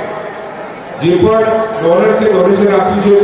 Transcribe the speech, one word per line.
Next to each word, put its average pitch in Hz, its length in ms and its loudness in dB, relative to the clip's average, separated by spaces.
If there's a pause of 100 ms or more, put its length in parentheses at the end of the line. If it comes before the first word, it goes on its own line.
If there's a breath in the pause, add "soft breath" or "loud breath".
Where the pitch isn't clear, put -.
(960)
જે 156 180 0
પણ 214 320 2 (340)
ડોનર્સે 208 440 2
ડોનેશન 196 480 2
આપ્યું 196 280 0
છે 202 120 4 (100)